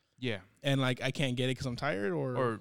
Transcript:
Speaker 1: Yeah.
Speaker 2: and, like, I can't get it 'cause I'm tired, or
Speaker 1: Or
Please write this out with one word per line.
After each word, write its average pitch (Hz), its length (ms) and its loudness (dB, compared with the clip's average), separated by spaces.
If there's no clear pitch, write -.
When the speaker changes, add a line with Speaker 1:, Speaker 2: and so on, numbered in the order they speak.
Speaker 1:
Yeah. 117 200 -2
Speaker 2:
and, 139 180 4
like, 127 200 2
I 135 100 0
can't 127 260 0
get 127 120 2
it 131 60 0
'cause 135 120 -6
I'm 120 100 -4
tired, 190 340 0
or 135 240 -2
Speaker 1:
Or 117 260 0